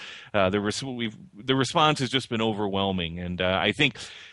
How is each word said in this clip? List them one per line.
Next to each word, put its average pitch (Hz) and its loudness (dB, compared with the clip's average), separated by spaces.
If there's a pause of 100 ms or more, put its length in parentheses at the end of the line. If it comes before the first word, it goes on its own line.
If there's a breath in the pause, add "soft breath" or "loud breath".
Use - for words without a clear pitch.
(340 loud breath)
uh, 95 4
the 104 2
res-, 104 -2
we've, 120 -6 (180)
the 127 -2
response 151 4
has 127 -2
just 127 -2
been 113 -2
overwhelming, 98 0
and, 90 -4
uh, 92 2
I 104 2
think 139 2 (380 loud breath)